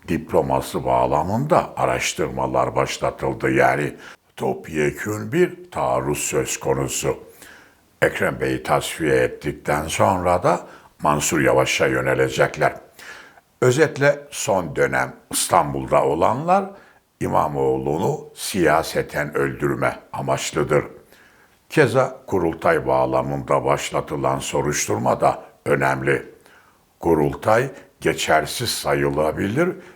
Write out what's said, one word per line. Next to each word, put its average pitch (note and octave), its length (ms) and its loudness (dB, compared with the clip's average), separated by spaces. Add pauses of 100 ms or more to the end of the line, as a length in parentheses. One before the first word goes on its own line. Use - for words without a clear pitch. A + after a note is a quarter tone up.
diploması D2 760 0
bağlamında D2+ 920 2
araştırmalar C2 1000 -2
başlatıldı. C2 760 -2
Yani C2 460 2 (400)
topyekün G#2+ 960 -4
bir F3+ 380 0
taarruz C3 480 0
söz - 420 -2
konusu. C2+ 580 -2 (840)
Ekrem D#2+ 380 0
Bey'i C2 220 -2
tasfiye C#2+ 540 0
ettikten D2 720 -2
sonra F2+ 540 2
da E3+ 180 2 (420)
Mansur D2 380 0
Yavaş'a C2 460 2
yönelecekler. C3 880 0 (880)
Özetle C#3+ 560 4 (120)
son F2 460 -2
dönem C3 400 0 (140)
İstanbul'da C#3 760 2
olanlar D3+ 640 2 (500)
İmamoğlu'nu D2+ 1160 0
siyaseten D2+ 1000 0
öldürme B2 640 -2 (140)
amaçlıdır. C2+ 720 -2 (840)
Keza B2+ 480 2 (100)
kurultay E2 600 2
bağlamında C#2 800 0
başlatılan C#2+ 760 -2
soruşturma G#2+ 800 -2
da - 220 2 (220)
önemli. C3+ 640 0 (760)
Kurultay E2+ 680 2 (300)
geçersiz - 680 0
sayılabilir. D#2 1000 0 (280)